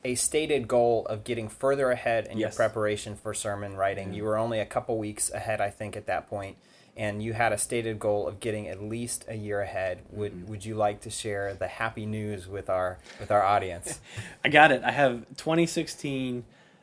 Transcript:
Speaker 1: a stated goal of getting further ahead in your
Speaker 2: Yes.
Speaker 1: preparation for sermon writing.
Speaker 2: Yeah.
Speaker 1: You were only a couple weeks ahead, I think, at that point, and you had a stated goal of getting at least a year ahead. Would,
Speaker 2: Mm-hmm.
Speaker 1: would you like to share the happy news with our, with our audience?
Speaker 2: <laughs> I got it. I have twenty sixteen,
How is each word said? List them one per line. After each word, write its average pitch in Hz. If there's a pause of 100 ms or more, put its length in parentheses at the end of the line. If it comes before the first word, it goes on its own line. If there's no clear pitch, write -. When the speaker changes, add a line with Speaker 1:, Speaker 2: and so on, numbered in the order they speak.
Speaker 1:
a 127
stated 147
goal 120
of 107
getting 113
further 135
ahead 117
in 110
your 110
Speaker 2:
Yes. -
Speaker 1:
preparation 107
for 104
sermon 101
writing. 95
Speaker 2:
Yeah. 92
Speaker 1:
You 104
were 107
only 113
a 101
couple 113
weeks 107
ahead, 107
I 101
think, 104
at 104
that -
point, 98 (400)
and 107
you 113
had 113
a 101
stated 113
goal 104
of 95
getting 107
at 95
least 117
a 113
year 104
ahead. 95 (120)
Would, 104
Speaker 2:
Mm-hmm. 90
Speaker 1:
would 101
you 110
like 104
to 113
share 101
the 92
happy 110
news 107
with 98
our, 92 (200)
with 104
our 104
audience? 95 (220)
Speaker 2:
<laughs> -
I 147
got 151
it. -
I 120
have 123 (120)
twenty 165
sixteen, 131 (400)